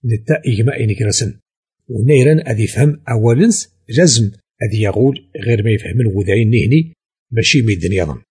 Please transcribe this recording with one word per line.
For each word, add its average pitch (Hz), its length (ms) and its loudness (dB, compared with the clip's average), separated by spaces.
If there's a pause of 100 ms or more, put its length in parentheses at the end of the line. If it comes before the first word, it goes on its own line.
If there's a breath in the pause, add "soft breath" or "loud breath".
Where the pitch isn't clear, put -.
نتا 113 420 -2
إجماع 117 340 0
نكرسن. 107 600 -4 (480)
ونيران 135 520 2
أذ 117 200 -6
يفهم 143 480 0
أولنس 120 680 0 (160)
جزم 117 420 2 (300)
أذ 110 120 -4
يقول 110 640 -2
غير 117 280 -2
ما 113 60 2
يفهمن 113 360 -2
وذاين 101 440 0
نهني 143 420 2 (380)
ماشي 120 320 0
ميدن 92 300 -2
يظن. 78 380 -4